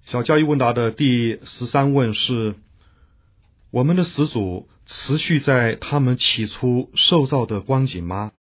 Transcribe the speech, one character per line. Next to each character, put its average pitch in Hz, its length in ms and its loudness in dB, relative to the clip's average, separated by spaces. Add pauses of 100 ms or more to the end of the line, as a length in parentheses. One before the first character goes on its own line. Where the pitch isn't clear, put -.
小 123 220 -6
教 151 160 2
义 156 40 4
问 147 160 2
答 120 140 2
的 117 180 0
第 120 540 0
十 - 220 -10
三 139 260 2
问 120 200 2
是： 113 420 -2 (1160)
我 127 140 0
们 170 100 2
的 180 80 2
始 156 240 -2
祖 95 400 -4 (180)
持 - 320 -4
续 156 220 0
在 123 360 2
他 - 260 -2
们 123 160 2
起 - 300 -2
初 123 480 -2
受 156 300 4
造 135 200 0
的 104 160 -4
光 131 260 0
景 90 160 -6
吗？ 98 380 -6